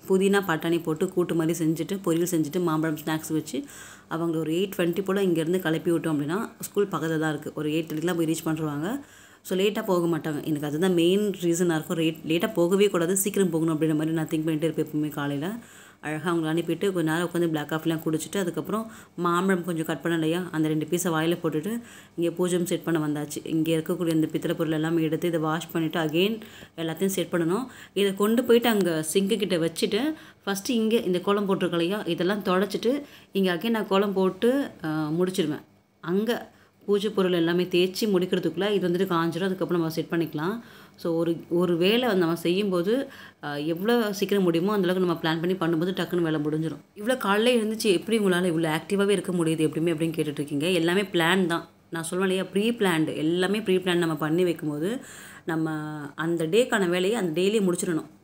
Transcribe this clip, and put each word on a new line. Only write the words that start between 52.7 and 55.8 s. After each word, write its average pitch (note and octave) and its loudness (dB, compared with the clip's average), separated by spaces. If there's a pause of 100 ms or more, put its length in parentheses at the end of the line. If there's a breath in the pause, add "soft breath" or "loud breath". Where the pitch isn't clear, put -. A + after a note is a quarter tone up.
பிளான்டு, E3 2
எல்லாமே F3+ 0
ப்ரீ F#3+ 2
பிளான் F3+ 2
நம்ம D#3+ 0
பண்ணி D#3 0
வைக்கும்போது E3 -2 (460 loud breath)
நம்ம D#3+ -2 (440)